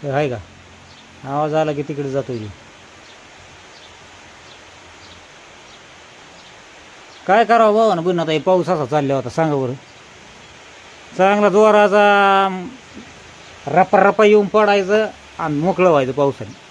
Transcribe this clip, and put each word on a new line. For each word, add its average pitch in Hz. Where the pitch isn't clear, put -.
आहे 139
का? 120
आवाज 147
आला 156
की 147
तिकडे 139
जातो 131
की. 107
काय 220
करावं 220
बाबा 220
ना, 165
पण 175
आता 160
हे 156
पाऊस 175
असा 160
चालला 139
होता, 127
सांगा 156
बरं. 131
चांगला 202
जोराचा, 208
अं, 185
रपा 175
रपा 202
येऊन 208
पडायचं 208
आणि 156
मोकळं 175
व्हायचं 135
पावसाने. 131